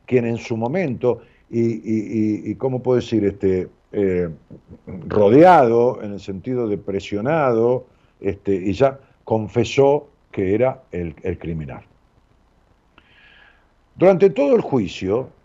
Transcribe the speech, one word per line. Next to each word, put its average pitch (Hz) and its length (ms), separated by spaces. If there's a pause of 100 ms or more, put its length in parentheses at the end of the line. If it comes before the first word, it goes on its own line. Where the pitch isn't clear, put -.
quien 123 220
en 117 100
su 113 220
momento, 123 640 (260)
y, 117 120
y, 110 840
y, 107 60
y 101 60
¿cómo 131 260
puedo 127 140
decir? 117 280
Este, 95 460 (220)
eh, 92 360 (800)
rodeado, 120 920
en 104 120
el 98 80
sentido 110 480
de 101 100
presionado, 120 1080 (340)
este, 98 340
y 95 180
ya 127 280 (240)
confesó 120 840 (220)
que 98 240
era 123 280 (100)
el, 85 300
el 87 160
criminal. 78 440 (2250)
Durante 190 340
todo 269 240
el 214 60
juicio 104 720 (140)